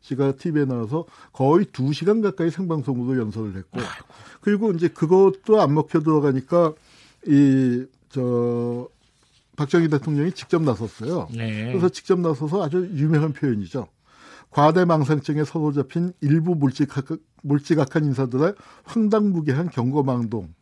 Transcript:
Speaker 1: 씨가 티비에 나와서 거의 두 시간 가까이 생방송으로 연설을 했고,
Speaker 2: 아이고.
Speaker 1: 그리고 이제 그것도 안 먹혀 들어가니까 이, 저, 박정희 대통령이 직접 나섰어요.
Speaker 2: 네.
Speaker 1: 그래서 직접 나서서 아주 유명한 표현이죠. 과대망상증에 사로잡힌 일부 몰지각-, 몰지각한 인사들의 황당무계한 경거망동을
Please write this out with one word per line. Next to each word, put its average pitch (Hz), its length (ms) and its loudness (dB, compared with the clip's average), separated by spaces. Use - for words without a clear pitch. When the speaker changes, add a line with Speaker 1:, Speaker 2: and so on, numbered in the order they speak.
Speaker 1:
씨가 139 360 -2
티비에 151 280 0
나와서 127 400 -4
거의 151 340 4
두 131 260 -2
시간 202 280 0
가까이 185 300 -2
생방송으로 135 680 -4
연설을 107 360 -6
했고, 95 220 -12
Speaker 2:
아이고. - 280 -10
Speaker 1:
그리고 208 320 0
이제 165 160 0
그것도 190 720 4
안 147 140 4
먹혀 156 260 0
들어가니까 151 720 2
이, 135 580 4
저, 120 800 -2
박정희 160 320 2
대통령이 147 440 -2
직접 - 300 -2
나섰어요. 127 720 -4
Speaker 2:
네. 110 320 -6
Speaker 1:
그래서 175 220 0
직접 180 320 -2
나서서 156 440 -4
아주 180 300 -4
유명한 151 380 0
표현이죠. 107 560 -4
과대망상증에 156 920 2
사로잡힌 151 760 -4
일부 160 340 2
몰지각-, 143 640 -2
몰지각한 151 640 0
인사들의 135 500 -2
황당무계한 190 840 0
경거망동을 123 800 -2